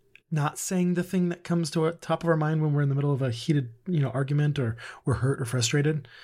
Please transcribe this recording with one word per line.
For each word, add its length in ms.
not 300
saying 340
the 100
thing 260
that 140
comes 280
to 140
our 80
top 300
of 60
our 80
mind 240
when 120
we're 100
in 60
the 60
middle 160
of 100
a 100
heated, 380
you 120
know, 100
argument 500
or 180
we're 100
hurt 260
or 40
frustrated, 640